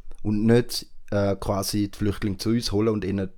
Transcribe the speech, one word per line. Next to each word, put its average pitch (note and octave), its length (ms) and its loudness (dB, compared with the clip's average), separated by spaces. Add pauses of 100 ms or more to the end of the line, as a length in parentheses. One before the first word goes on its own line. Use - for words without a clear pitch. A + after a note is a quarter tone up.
(220)
Und G#2 220 2
nicht, A#2 420 4 (260)
äh, G2+ 240 2
quasi G2+ 520 -2
die - 80 -12
Flüchtlinge G2+ 420 -2
zu A2 120 -2
uns A#2 220 0
holen A2 160 2
und G#2+ 160 0
ihnen F#2+ 340 -2